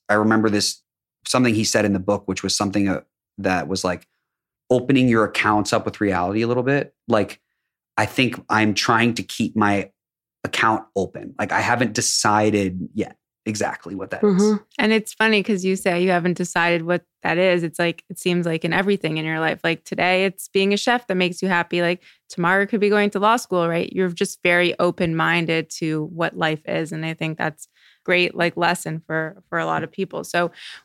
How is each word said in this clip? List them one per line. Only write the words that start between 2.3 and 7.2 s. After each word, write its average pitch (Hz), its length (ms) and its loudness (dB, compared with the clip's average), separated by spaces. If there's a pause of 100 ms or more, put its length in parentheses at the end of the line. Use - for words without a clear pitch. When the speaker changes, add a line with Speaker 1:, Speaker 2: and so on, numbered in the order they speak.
Speaker 1:
was 95 140 -2
something, 101 320 0
uh, 78 140 -2 (340)
that 92 320 -2
was 95 160 -4
like 90 220 -4 (640)
opening 127 380 4
your 113 160 4
accounts 104 500 0
up 110 100 0
with - 160 -6
reality 98 400 0
a 117 60 0
little 123 160 0
bit. 139 320 -2 (140)
Like, 104 320 0 (560)